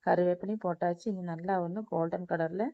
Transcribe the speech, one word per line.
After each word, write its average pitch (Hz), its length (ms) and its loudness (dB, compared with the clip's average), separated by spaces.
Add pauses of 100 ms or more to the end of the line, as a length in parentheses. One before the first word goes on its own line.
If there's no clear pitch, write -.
கருவேப்பிலையும் 180 600 2
போட்டாச்சு. 175 460 -2
இனி 190 180 -4
நல்லா 175 340 -2
ஒண்ணு 175 280 -2
கோல்டன் 170 400 -2
கலர்ல 165 360 0 (100)